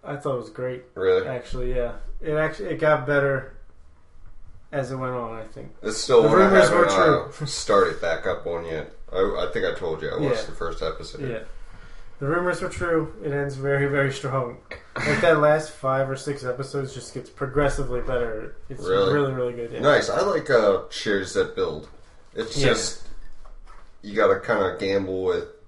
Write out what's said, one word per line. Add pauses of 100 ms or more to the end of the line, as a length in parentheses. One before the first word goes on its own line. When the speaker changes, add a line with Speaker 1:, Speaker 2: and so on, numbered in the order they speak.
Speaker 1:
I
thought
it
was
great. (120)
Speaker 2:
Really?
Speaker 1:
Actually,
yeah. (280)
It
actually,
it
got
better (1160)
as
it
went
on,
I
think. (100)
Speaker 2:
It's
still
Speaker 1:
The
Speaker 2:
one
I
Speaker 1:
rumors
Speaker 2:
haven't,
Speaker 1:
were
true.
Speaker 2:
uh,
started
back
up
on
yet. (200)
I,
I
think
I
told
you
I
watched
Speaker 1:
Yeah.
Speaker 2:
the
first
episode.
Speaker 1:
Yeah. (800)
The
rumors
were
true. (100)
It
ends
very,
very
strong. (380)
Like,
that
last
five
or
six
episodes
just
gets
progressively
better. (120)
It's
Speaker 2:
Really?
Speaker 1:
really,
really
good.
Yeah.
Speaker 2:
Nice.
I
like,
uh,
shows
that
build. (460)
It's
Speaker 1:
Yeah.
Speaker 2:
just, (1000)
you
gotta
kinda
gamble
with (240)